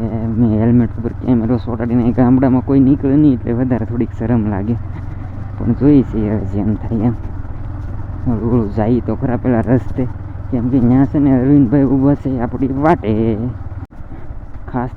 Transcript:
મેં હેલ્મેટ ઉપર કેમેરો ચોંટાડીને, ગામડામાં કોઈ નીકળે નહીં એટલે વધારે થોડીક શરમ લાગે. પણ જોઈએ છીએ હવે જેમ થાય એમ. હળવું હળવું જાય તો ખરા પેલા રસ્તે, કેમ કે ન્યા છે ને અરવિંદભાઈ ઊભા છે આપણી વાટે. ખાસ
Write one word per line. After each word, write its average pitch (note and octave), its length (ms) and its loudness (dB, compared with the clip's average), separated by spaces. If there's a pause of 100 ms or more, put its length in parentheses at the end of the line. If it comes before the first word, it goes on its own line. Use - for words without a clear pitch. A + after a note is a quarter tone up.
(280)
મેં A2+ 320 2
હેલ્મેટ A#2 380 2
ઉપર A2 160 -4
કેમેરો A#2 440 0
ચોંટાડીને, A#2 560 0
ગામડામાં B2+ 500 4
કોઈ C#3 160 2
નીકળે C3+ 380 4
નહીં D3+ 160 6
એટલે A2+ 200 -2
વધારે A#2+ 320 0
થોડીક A2+ 280 -4
શરમ A2+ 360 0
લાગે. G#2 280 -2 (800)
પણ A#2 220 0
જોઈએ C#3 240 6
છીએ G#2+ 280 -2
હવે G2+ 220 -2
જેમ G2+ 240 0
થાય A#2 320 -2
એમ. A2+ 60 -2 (1040)
હળવું A#2 280 -2
હળવું A2+ 240 0
જાય A2 280 0
તો - 140 -4
ખરા A#2+ 220 -2
પેલા A#2+ 240 0
રસ્તે, B2 460 0 (420)
કેમ A#2+ 220 -2
કે C3 100 2
ન્યા B2+ 240 4
છે D3 140 0
ને C#3 160 4
અરવિંદભાઈ C3+ 500 4
ઊભા C#3 300 2
છે C3+ 260 -4
આપણી C3 400 -2
વાટે. D3+ 300 2 (1500)
ખાસ B2+ 320 -6